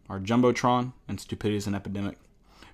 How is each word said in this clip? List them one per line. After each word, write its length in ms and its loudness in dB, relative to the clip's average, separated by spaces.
our 100 -8
Jumbotron, 760 2
and 120 -8
Stupidity 380 -4
is 100 -4
an 80 -2
Epidemic. 420 -6